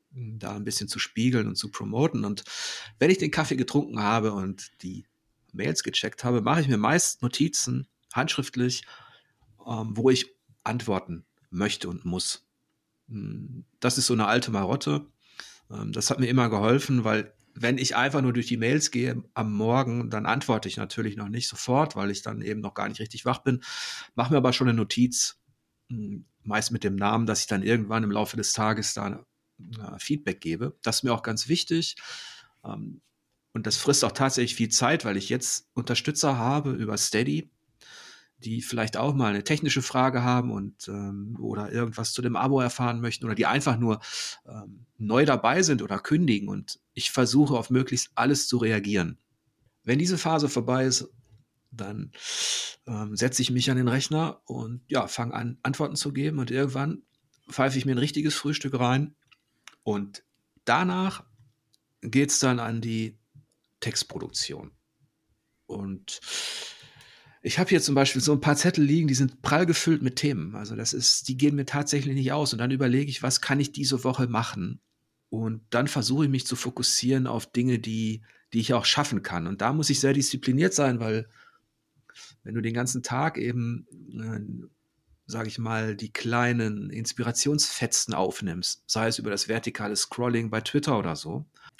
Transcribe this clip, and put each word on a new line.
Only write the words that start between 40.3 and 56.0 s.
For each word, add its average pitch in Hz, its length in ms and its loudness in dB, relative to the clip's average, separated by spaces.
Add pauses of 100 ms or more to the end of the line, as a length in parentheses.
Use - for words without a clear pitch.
und, 101 360 -6
ähm, 101 520 -6
oder 107 320 -6
irgendwas 117 420 -4
zu - 80 -6
dem 120 140 0
Abo 131 240 4
erfahren 120 400 0
möchten 117 260 -4
oder 110 100 -2
die 110 100 2
einfach 131 320 2
nur, 113 240 2 (440)
ähm, 101 400 -16 (120)
neu 113 280 4
dabei 131 360 4
sind 151 200 4
oder 101 180 -2
kündigen. 113 500 2
Und 98 300 -8 (140)
ich - 180 -4
versuche 127 460 4
auf 113 120 -4
möglichst 123 460 0
alles 135 320 2
zu 123 100 0
reagieren. 104 600 2 (640)
Wenn 127 160 2
diese 180 180 2
Phase 156 320 2
vorbei 127 360 0
ist, - 240 0 (640)
dann, 104 360 -10 (760)
ähm, 107 280 -6
setze 123 260 0
ich 127 100 0
mich 123 200 2
an 127 60 2
den 127 100 2
Rechner 151 580 0
und, 120 420 -8
ja, 135 200 0
fang 120 240 -4
an, 120 320 -6
Antworten 147 320 -2
zu 143 180 -4